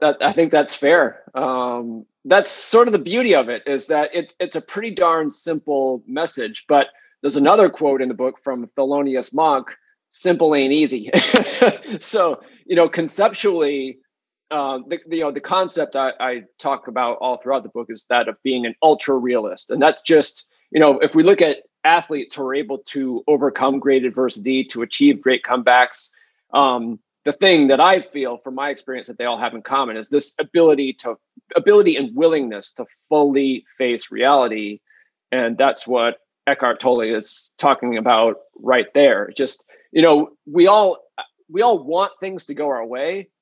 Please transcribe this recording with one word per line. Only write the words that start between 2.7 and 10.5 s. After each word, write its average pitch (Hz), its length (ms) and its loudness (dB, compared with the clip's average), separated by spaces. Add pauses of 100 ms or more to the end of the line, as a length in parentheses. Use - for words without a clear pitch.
of 226 40 4
the 202 60 4
beauty 202 360 0
of 127 160 2
it, 117 160 -8
is 139 220 -4
that 151 260 -2
it, 170 260 -6
it's 180 160 -6
a 156 60 -8
pretty 220 300 -10
darn 165 360 0
simple 139 760 -4
message. 131 600 -8
But 143 200 2 (340)
there's 139 160 -4
another 175 320 6
quote 143 320 -2
in 127 80 -2
the 123 60 -6
book 127 240 -6
from 123 300 -8
Thelonious 135 680 -4
Monk, 143 420 0 (320)
"Simple 165 460 0